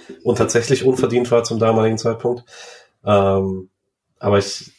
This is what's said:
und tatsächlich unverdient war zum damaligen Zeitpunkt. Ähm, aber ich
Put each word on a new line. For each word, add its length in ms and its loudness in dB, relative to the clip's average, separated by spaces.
und 160 -2
tatsächlich 460 0
unverdient 480 0
war 120 4
zum 140 -4
damaligen 400 2
Zeitpunkt. 460 -4
Ähm, 640 0
aber 200 2
ich 400 -6